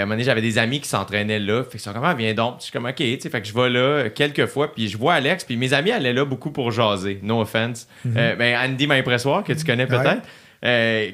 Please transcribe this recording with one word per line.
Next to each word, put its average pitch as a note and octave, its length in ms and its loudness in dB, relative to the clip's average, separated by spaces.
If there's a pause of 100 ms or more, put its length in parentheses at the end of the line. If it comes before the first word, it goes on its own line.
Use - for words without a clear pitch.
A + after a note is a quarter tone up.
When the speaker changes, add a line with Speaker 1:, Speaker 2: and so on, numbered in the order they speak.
Speaker 1:
moment G#2+ 80 -2
donné, A2+ 100 -2
j'avais A#2+ 180 2
des A2+ 180 0
amis A2+ 200 0
qui - 80 -8
s'entraînaient G#2 520 -2
là. G#2 260 0
Fait - 60 -18
que - 40 -16
ils G#2 60 -10
sont G2+ 100 -10
comme, « A#2 140 -6
Ah, F3 80 2
viens A2 200 -2
donc. » A2+ 260 0
Je - 40 -16
suis - 80 -12
comme, « B2 140 -4
Ok. » A#2+ 100 -4
Tu C3 240 -2
sais, D#3+ 100 -10
fait A#2+ 120 -4
que G2+ 80 -12
je G2+ 40 -12
vais B2 160 2
là, B2 100 2
euh, C3+ 300 2
quelques C#3+ 360 0
fois. C#3+ 280 -2
Puis A2+ 140 -4
je G2 100 -6
vois D#3+ 180 2
Alex. D#3 280 0
Puis A#2+ 140 -4
mes B2+ 160 0
amis D#3 180 2
allaient C3+ 220 0
là C3 100 2
beaucoup C#3+ 280 -4
pour A#2+ 200 -2
jaser. G2+ 500 0
No A2 200 0
offense. A#2 440 -2 (200)
Speaker 2:
Mhm. A#2+ 100 -2
Speaker 1:
Euh, A2+ 220 2
ben, A#2+ 200 2
Andy C3 300 0
Main-Pressoir, C3+ 560 2
que D3 80 -4
tu D#3 140 -2
connais B2 180 2
Speaker 2:
Ouais. B2+ 60 -2 (120)
Speaker 1:
peut-être, E3+ 200 2 (420)
euh, A2+ 500 2